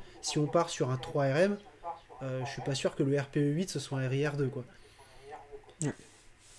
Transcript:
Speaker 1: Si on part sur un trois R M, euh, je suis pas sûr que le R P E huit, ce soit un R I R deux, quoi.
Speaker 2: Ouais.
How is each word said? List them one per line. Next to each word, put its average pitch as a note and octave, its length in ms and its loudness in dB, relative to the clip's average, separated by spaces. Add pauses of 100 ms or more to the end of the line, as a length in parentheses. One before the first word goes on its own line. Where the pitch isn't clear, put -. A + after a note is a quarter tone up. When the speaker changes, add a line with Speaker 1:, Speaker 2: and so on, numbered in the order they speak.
(220)
Speaker 1:
Si - 160 0
on D3+ 80 4
part E3+ 240 2
sur C3 200 0
un B2+ 60 0
trois C#3 300 0
R C3+ 100 4
M, G3+ 220 4 (640)
euh, C3 240 -4
je - 40 -6
suis - 120 -8
pas C#3 120 0
sûr F3 220 0
que D#3+ 60 2
le C#3 180 4
R C3 60 -2
P D3 140 0
E C#3+ 40 4
huit, D3 240 2
ce - 100 -4
soit C3+ 200 -4
un C3 100 0
R B2+ 60 0
I C#3+ 120 2
R C#3+ 120 -2
deux, C3+ 100 2
quoi. B2 160 -6 (1160)
Speaker 2:
Ouais. C#3+ 100 0 (680)